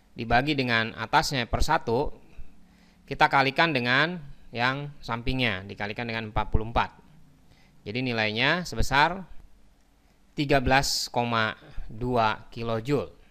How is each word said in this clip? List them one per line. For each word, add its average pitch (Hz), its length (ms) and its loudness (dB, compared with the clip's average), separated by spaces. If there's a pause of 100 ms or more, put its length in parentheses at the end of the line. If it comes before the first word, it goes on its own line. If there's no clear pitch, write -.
(140)
dibagi 120 400 2
dengan 117 400 0
atasnya 131 560 0
per - 160 2
satu, 147 480 0 (960)
kita 139 160 4
kalikan 139 480 2
dengan 139 480 0 (320)
yang 135 480 -2
sampingnya, 117 640 -2
dikalikan 104 400 -8
dengan 113 240 -6
empat 107 240 -2
puluh 110 160 2
empat. 104 240 0 (880)
Jadi 123 240 -4
nilainya 120 560 0
sebesar 156 640 2 (1120)
tiga 139 240 4
belas 131 480 2
koma 117 480 0 (320)
dua 113 640 0
kilojoule 117 560 -2 (200)